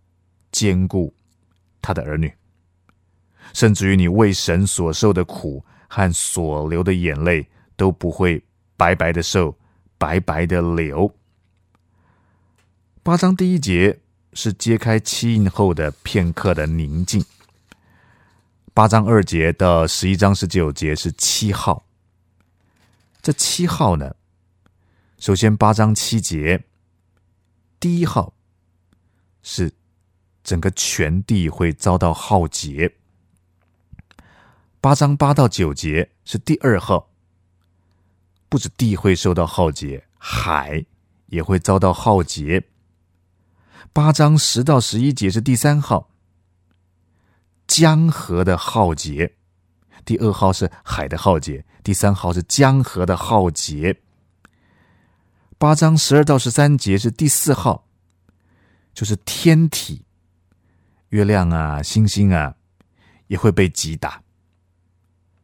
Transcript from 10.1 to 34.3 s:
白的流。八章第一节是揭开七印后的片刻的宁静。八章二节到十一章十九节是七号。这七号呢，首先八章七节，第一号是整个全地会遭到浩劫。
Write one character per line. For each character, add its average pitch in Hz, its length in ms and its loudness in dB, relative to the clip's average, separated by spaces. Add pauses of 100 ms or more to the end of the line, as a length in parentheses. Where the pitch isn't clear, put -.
白 85 280 -2
的 87 160 0
流。 82 520 -2 (1900)
八 170 160 0
章 185 180 2
第 185 180 0
一 170 60 0
节 95 400 2 (320)
是 - 220 -6
揭 117 220 0
开 110 220 0
七 117 360 -4
印 104 140 2
后 92 240 0
的 76 180 -4 (120)
片 85 300 -2
刻 92 220 -2
的 78 120 -2
宁 80 400 -4
静。 98 180 -2 (1500)
八 110 160 4
章 107 180 2
二 110 160 4
节 82 300 0
到 85 340 2
十 92 220 -4
一 95 80 2
章 98 180 4
十 95 140 -4
九 80 240 0
节 76 240 -4
是 80 160 -6
七 - 400 -4
号。 - 340 -4 (1400)
这 156 120 0
七 - 340 -2
号 110 260 0
呢， 69 220 -6 (1040)
首 98 160 0
先 107 200 2
八 107 160 4
章 107 220 2
七 - 260 -2
节， 80 440 -2 (1120)
第 175 220 -2
一 170 40 2
号 - 300 -2 (1080)
是 85 280 -6 (720)
整 87 180 -4
个 95 120 -2
全 85 500 -2
地 92 260 0
会 82 240 0
遭 90 240 0
到 87 160 0
浩 85 360 -2
劫。 76 440 -6 (1900)